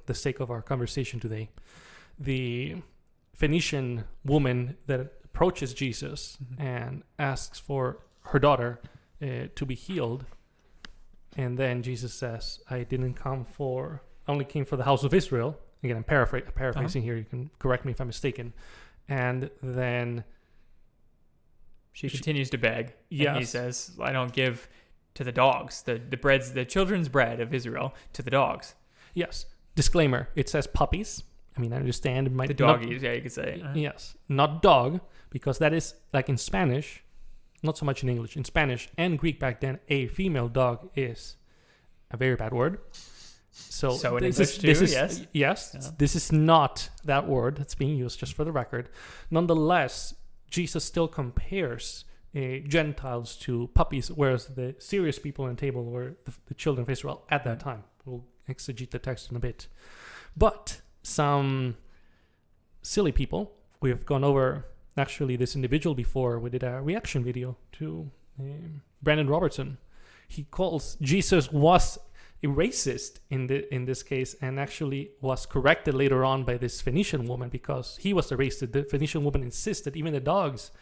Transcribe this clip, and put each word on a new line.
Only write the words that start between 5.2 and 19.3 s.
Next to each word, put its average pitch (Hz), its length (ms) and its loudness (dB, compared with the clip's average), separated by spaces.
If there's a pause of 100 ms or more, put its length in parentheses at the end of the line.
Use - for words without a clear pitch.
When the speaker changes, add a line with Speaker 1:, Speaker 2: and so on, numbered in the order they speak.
Speaker 1:
approaches 165 480 0
Jesus - 720 -6
Speaker 2:
Mm-hmm. 127 200 -10
Speaker 1:
and 127 400 -6 (160)
asks 139 400 -4
for 131 400 -4 (220)
her - 180 2
daughter, 120 420 4 (420)
uh, 127 320 -6
to - 100 -6
be 131 100 -4
healed, 131 520 -4 (1080)
and 123 220 -2
then 123 240 0
Jesus 123 300 -6
says, - 480 -8 (100)
"I 123 140 -4
didn't 127 300 -2
come 131 300 -6
for, 139 580 -6 (240)
I 143 60 0
only 143 120 2
came 139 220 -2
for 147 100 -2
the 123 80 -2
house 135 200 6
of 139 100 4
Israel." 139 440 2 (240)
Again, 120 140 -2
I'm 110 80 -6
paraphr-, 127 500 2
paraphrasing 135 480 0
Speaker 2:
Uh-huh. 110 40 -2
Speaker 1:
here. 117 100 -2
You 110 80 -6
can 127 340 -8
correct 127 280 2
me 127 60 -2
if 113 80 -4
I'm 131 60 -4
mistaken. 120 460 -6 (560)
And 127 420 0 (120)